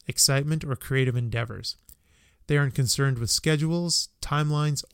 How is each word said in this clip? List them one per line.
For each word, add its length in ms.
excitement, 580
or 120
creative 400
endeavors. 600
They 100
aren't 180
concerned 440
with 100
schedules, 800
timelines, 600